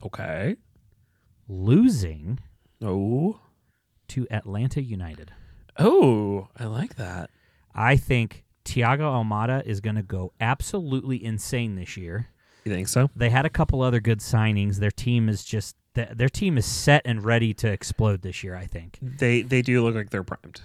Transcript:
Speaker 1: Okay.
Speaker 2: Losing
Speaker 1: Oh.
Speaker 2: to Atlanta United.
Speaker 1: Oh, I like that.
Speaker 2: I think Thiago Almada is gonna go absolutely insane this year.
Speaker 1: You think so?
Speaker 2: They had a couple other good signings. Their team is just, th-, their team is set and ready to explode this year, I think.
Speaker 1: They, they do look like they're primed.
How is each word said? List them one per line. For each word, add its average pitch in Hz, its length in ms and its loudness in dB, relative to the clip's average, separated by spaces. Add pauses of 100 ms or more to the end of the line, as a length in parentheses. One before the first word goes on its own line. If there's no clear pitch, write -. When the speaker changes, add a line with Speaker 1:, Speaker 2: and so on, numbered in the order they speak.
Speaker 1:
Okay. 101 540 -4 (920)
Speaker 2:
Losing 101 920 2 (420)
Speaker 1:
Oh. 113 580 0 (680)
Speaker 2:
to 127 240 -4
Atlanta 110 500 -2
United. 92 500 -10 (460)
Speaker 1:
Oh, 107 720 4 (100)
I 120 80 -8
like 113 300 -6
that. 90 340 -10 (460)
Speaker 2:
I 123 220 4
think 120 480 -2 (180)
Thiago 127 380 0
Almada 120 640 -2
is 101 160 -4
gonna 107 220 -2
go 92 360 -6
absolutely 131 840 -2
insane 113 520 -4
this 90 220 -10
year. 92 320 -6 (340)
Speaker 1:
You 107 100 -4
think 92 140 -2
so? 131 280 2
Speaker 2:
They 117 140 2
had 131 160 4
a 156 40 0
couple 143 340 2
other 120 160 2
good 110 200 2
signings. 104 580 2
Their 104 120 0
team 117 400 0
is 101 140 -2
just, - 320 -6 (180)
th-, 117 220 -4
their 127 140 2
team 180 280 0
is 110 80 2
set - 400 2
and 113 180 -2
ready 113 320 2
to 117 160 -2
explode 101 520 0
this 95 200 -10
year, 90 120 -10
I 90 100 -12
think. 82 360 -12
Speaker 1:
They, 127 420 2
they 127 180 2
do 123 220 2
look 117 100 2
like 107 160 -6
they're 95 140 -4
primed. - 420 -14